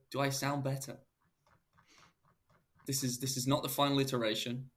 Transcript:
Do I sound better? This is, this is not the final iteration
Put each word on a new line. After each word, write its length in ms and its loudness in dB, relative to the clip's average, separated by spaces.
Do 80 -4
I 100 2
sound 360 -2
better? 320 -6
This 180 0
is, 160 0
this 180 -4
is 100 -2
not 160 4
the 60 -2
final 300 4
iteration 760 0